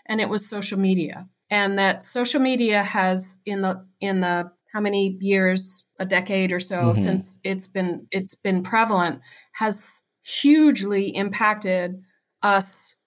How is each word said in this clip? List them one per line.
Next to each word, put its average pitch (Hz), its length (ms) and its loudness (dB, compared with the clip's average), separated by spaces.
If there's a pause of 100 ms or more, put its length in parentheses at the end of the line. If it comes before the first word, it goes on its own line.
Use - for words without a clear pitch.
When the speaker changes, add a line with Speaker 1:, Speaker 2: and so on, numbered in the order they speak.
Speaker 1:
and 214 160 -2
it - 80 -2
was 208 180 2
social 202 320 -2
media. 190 480 0 (240)
And 196 280 0
that 190 240 0
social 247 360 0
media 233 440 2
has 190 600 0
in 196 200 -4
the, 185 200 -4 (160)
in 190 220 -2
the, 175 300 -2 (200)
how 214 100 -6
many 202 380 0
years, 190 640 2 (140)
a 190 80 -6
decade 190 460 0
or 180 80 -4
so 185 160 0
Speaker 2:
Mm-hmm. 180 260 2
Speaker 1:
since 190 420 0
it's 190 240 -2
been, 180 440 -4
it's 190 240 -2
been 185 260 -2
prevalent, 190 600 0 (340)
has - 480 0 (200)
hugely 202 840 2
impacted 196 920 -2 (400)
us 196 640 2